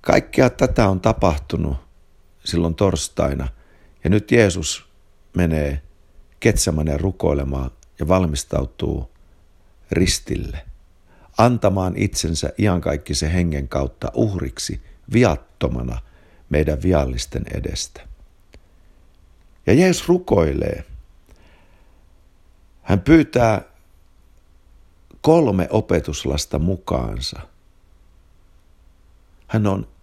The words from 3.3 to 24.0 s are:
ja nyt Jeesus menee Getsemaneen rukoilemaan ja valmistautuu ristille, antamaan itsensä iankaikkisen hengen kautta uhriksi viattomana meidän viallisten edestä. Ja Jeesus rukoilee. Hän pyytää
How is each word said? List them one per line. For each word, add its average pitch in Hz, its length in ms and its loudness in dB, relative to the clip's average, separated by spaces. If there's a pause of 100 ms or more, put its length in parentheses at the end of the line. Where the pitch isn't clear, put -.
ja - 60 0
nyt 101 220 2
Jeesus 95 540 2 (500)
menee 78 460 0 (600)
Getsemaneen 78 580 0
rukoilemaan 69 720 -2 (280)
ja 76 80 -4
valmistautuu 71 1040 -2 (800)
ristille, - 760 -4 (720)
antamaan 98 600 2
itsensä 82 600 -4
iankaikkisen 78 720 -2
hengen 82 360 -2
kautta - 460 -6
uhriksi 104 680 -4 (320)
viattomana 62 880 0 (480)
meidän 73 340 0
viallisten 71 600 -2 (100)
edestä. - 480 -10 (1700)
Ja 95 60 4
Jeesus 175 340 4
rukoilee. 85 800 0 (2000)
Hän 98 180 2
pyytää 123 640 4 (1600)